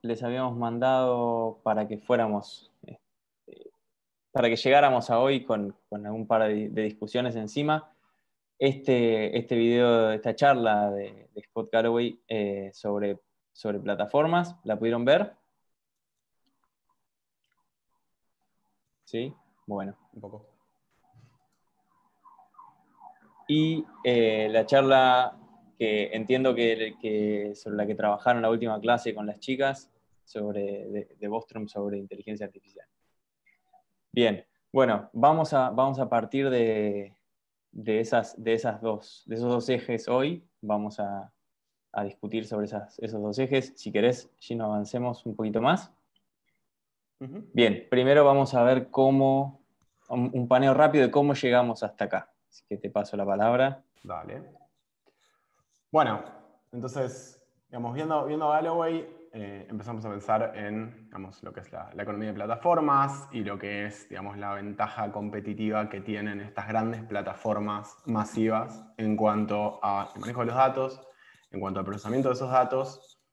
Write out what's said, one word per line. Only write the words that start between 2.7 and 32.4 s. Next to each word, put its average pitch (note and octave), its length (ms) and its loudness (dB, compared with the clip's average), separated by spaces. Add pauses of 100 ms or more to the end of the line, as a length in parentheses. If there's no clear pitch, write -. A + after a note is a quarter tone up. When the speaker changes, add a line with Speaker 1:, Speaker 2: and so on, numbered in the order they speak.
Speaker 1:
eh, - 160 -20 (1300)
para A#2+ 160 2
que A#2 80 2
llegáramos C3 540 4
a A#2 100 2
hoy C3 240 2
con, G#2 320 -4 (140)
con G#2 160 -10
algún A2 220 -8
par A2 160 4
de, G#2+ 260 0
de G#2+ 140 -4
discusiones A2+ 520 -4
encima. D3 560 -2 (680)
Este, A#2+ 800 2
este A#2+ 200 -2
video, A#2 540 4
esta A2 220 -2
charla A2+ 580 4
de, G2+ 420 -8
de G#2+ 80 -14
Scott A2+ 280 -10
Galloway, A#2 580 0
eh, G2+ 460 -4
sobre, G2+ 460 -4 (320)
sobre G#2 280 -6
plataformas, D3 840 0
¿la G#2+ 160 -4
pudieron A#2 240 0
ver? D#3 320 2 (3750)
¿Sí? B2+ 320 -8 (320)
Bueno. G2+ 300 -8 (160)
Speaker 2:
Un G#2+ 80 -20
poco. F#2 260 -18 (3000)
Speaker 1:
Y, D#3 380 0 (200)
eh, A2 440 4
la A2 160 4
charla C3 720 6 (400)
que G#2+ 360 0
entiendo B2+ 420 2
que, A2+ 460 0
que G#2 540 -2
sobre G#2 200 -10
la G#2 100 -2
que G#2 100 -4
trabajaron A2 460 2
la A2+ 80 2
última A2+ 300 0
clase A#2 340 0
con G#2+ 120 -8
las G#2 140 -8
chicas, C3+ 520 -4 (320)
sobre, G2+ 640 -6
de, G2+ 320 -10
de G#2 80 -8
Bostrom G#2+ 400 -8
sobre G2+ 300 -6
inteligencia G2+ 480 -12